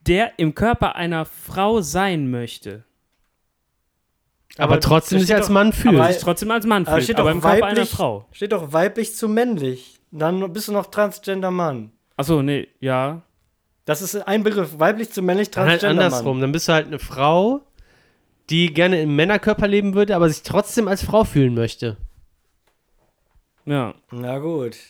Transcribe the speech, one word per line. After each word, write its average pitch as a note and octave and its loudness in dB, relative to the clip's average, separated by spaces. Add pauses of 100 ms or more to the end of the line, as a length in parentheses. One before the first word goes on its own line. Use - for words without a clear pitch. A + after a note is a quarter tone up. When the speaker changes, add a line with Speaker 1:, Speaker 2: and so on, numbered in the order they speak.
Speaker 1:
der F#3+ 0
im D#3+ -2
Körper A3 0
einer E3+ -4
Frau G3+ -2
sein E3 -2
möchte. A#2 -10 (1700)
Speaker 2:
Aber C#3 2
Speaker 3:
Aber D#3 4
Speaker 2:
trotzdem D#3+ 2
Speaker 3:
da - 6
Speaker 2:
sich F#3 2
Speaker 3:
steht G#3+ 4
Speaker 2:
als G3+ 0
Speaker 3:
doch, G3+ 2
Speaker 2:
Mann G#3 6
fühlt. G#3+ 4
Speaker 3:
aber D#3+ 6
Speaker 1:
Sich E3+ -2
trotzdem F3 -2
als A3+ -2
Mann G#3+ 2
Speaker 3:
aber D#3 0
Speaker 1:
fühlt, D#3+ 2
Speaker 3:
steht A3+ -2
Speaker 1:
aber F#3+ 2
Speaker 3:
doch D#3+ 2
Speaker 1:
im E3+ -2
Körper F#3+ 4 (100)
einer G#3 0
Speaker 3:
weiblich, A#3 0
Speaker 1:
Frau. A#2 -4
Speaker 3:
steht G#3 -6
doch E3 -4
weiblich G3 -2
zu A3+ -4
männlich. G#3+ -2 (120)
Dann F3 -2
bist G#3 -10
du G#3 -8
noch G3+ -2
Transgender G3 -4
Mann. C#3+ -4 (240)
Speaker 1:
Ach D3 -6
so, D#3 2
nee, C#3 -2 (120)
ja. C3 -4 (600)
Speaker 3:
Das D3+ -2
ist F#3+ -8
ein G3+ -2
Begriff. F#3+ -2
Weiblich E3+ 0
zu F#3+ -6
männlich, F#3+ 0
Speaker 2:
Dann - -2
halt E3+ 4
Speaker 3:
Transgender G3 2
Mann. F3+ 2
Speaker 2:
andersrum. C3 -2
Dann C3+ 0
bist E3 -4
du E3+ 4
halt D#3 2
eine C#3+ -10
Frau, F3 0 (920)
die E3 2
gerne E3+ 2
im D3 0
Männerkörper G3+ 2
leben G3+ 0
würde, G#3 2
aber E3+ 4
sich D3 -4
trotzdem G#3 0
als F#3+ -2
Frau G#3+ 2
fühlen C3+ 2
möchte. A#2 -4 (1700)
Speaker 1:
Ja. C#3 -4 (160)
Speaker 3:
Na B2 -8
gut. C#3+ -6 (120)